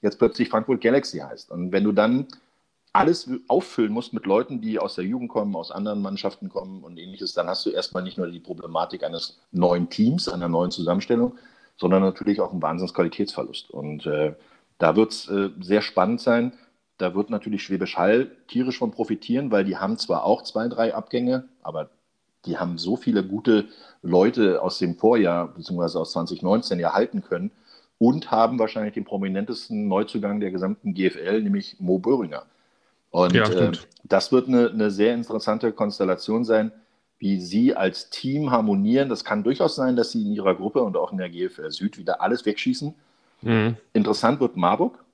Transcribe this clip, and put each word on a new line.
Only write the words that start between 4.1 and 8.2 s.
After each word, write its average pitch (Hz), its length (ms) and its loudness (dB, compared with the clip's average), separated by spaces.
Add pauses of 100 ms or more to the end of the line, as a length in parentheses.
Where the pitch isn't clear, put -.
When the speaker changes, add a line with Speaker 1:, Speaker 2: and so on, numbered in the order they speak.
Speaker 1:
mit 107 120 -6
Leuten, 113 360 0
die 110 180 -2
aus 101 160 -4
der 92 100 -4
Jugend 120 240 -4
kommen, 101 260 -2
aus 82 160 -8
anderen 104 300 -4
Mannschaften 98 480 -6
kommen 95 340 -10
und 85 140 -20
ähnliches, 92 360 -12
dann 87 140 -2
hast 95 180 -4
du 107 40 0
erstmal 92 340 -4
nicht 92 140 -10
nur 92 100 -4